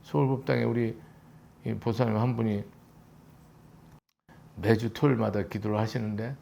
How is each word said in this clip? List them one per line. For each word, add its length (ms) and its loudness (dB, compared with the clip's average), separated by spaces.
서울법당에 600 0
우리 320 0
이 100 -4
보살님 420 0
한 200 0
분이 280 0
매주 360 2
토요일마다 560 2
기도를 300 -2
하시는데 640 -4